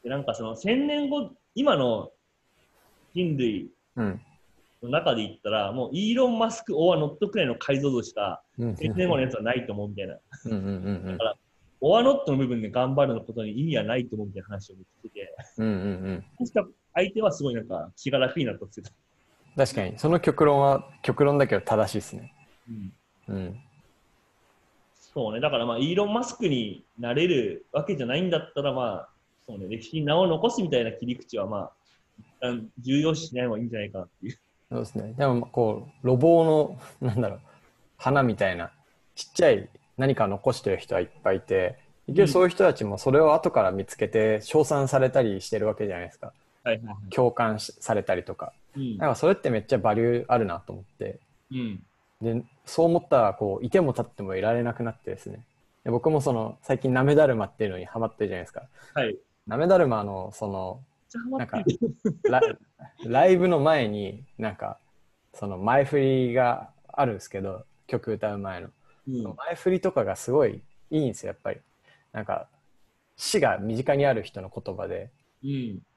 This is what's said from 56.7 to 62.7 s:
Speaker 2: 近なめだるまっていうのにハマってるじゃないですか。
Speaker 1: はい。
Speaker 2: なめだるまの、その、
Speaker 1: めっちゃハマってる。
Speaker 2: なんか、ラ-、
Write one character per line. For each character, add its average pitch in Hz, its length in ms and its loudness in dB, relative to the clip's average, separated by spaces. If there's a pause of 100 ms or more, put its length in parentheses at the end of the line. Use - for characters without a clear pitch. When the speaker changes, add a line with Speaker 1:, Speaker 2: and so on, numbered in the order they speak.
Speaker 2:
近 131 160 0
な 127 100 4
め 143 120 6
だ 151 100 8
る 131 100 4
ま 107 100 -2
っ - 60 -16
て - 120 -4
い 104 40 0
う 95 40 -4
の 92 80 -8
に 90 60 -10
ハ - 120 -10
マ 113 100 -2
っ - 80 -8
て 107 100 -2
る - 20 -4
じ 95 80 -4
ゃ - 20 -6
な 87 40 -6
い - 20 -10
で - 40 -12
す - 60 -20
か。 - 140 -14 (260)
Speaker 1:
は 135 120 0
い。 104 120 -4 (320)
Speaker 2:
な 110 80 -2
め 160 100 2
だ 185 120 8
る 156 80 6
ま 110 160 0
の、 95 300 -8
そ 107 140 -6
の、 95 380 -6
Speaker 1:
め - 220 -20
っ - 20 -20
ち 233 80 -12
ゃ 233 40 -8
ハ 240 80 -8
マ 262 140 -4
っ 214 220 -4
て - 80 4
る。 214 220 -2 (340)
Speaker 2:
な - 80 4
ん - 40 6
か、 - 60 4
ラ-、 - 100 -6 (520)